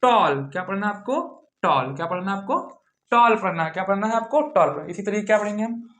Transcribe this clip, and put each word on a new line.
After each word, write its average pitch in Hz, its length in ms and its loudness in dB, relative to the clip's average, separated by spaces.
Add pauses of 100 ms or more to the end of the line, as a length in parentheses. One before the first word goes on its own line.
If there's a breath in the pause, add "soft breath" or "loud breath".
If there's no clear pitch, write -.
टॉल। 175 420 2
क्या 160 180 -8
पढ़ना 196 260 -4
आपको? 240 320 -4 (420)
टॉल। 139 340 2
क्या 165 100 -4
पढ़ना 180 260 -4
आपको? 247 500 -4 (280)
टॉल 233 260 6
पढ़ना। 170 320 -2
क्या 185 160 -4
पढ़ना 196 220 0
है 226 100 0
आपको? 226 240 0
टॉल 285 280 4
पढ़ना। - 220 -6
इसी 180 120 -10
तरीके 208 240 -2
क्या 214 120 4
पढ़ेंगे 208 240 -2
हम? 233 260 -6 (120)